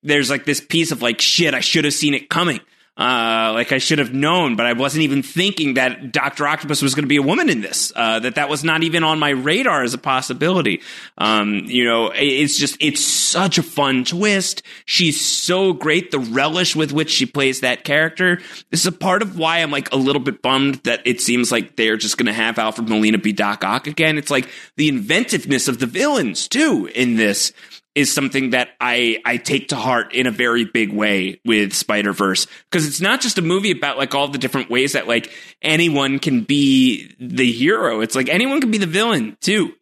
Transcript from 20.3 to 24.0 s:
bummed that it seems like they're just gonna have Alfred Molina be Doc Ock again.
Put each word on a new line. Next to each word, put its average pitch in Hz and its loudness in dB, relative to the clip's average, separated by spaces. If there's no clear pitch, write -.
bummed 135 2
that 117 -2
it 120 0
seems 120 2
like 107 -4
they're 110 2
just 107 -4
gonna 117 0
have 113 -2
Alfred 110 -4
Molina 107 4
be 104 0
Doc 101 -2
Ock 104 -2
again. 151 0